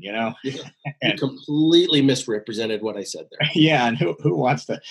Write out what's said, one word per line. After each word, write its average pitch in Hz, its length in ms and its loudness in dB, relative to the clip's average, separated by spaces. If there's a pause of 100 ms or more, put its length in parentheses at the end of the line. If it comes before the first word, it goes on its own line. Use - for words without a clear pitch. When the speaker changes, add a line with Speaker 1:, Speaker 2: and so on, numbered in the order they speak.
Speaker 1:
you 98 80 -10
know? 113 320 -4
Speaker 2:
Yeah. 135 180 -8 (220)
Speaker 1:
<laughs> - 180 -12
And 113 120 0
Speaker 2:
You 101 40 -4
completely 151 840 2
misrepresented 110 800 0
what 107 120 -4
I 101 80 -8
said - 280 -12
there. - 200 -4
Speaker 1:
<laughs> - 40 -12
Yeah, 151 320 4
and 117 100 0
who, 165 220 0
who 160 160 2
wants 127 300 0
to 104 140 -6 (120)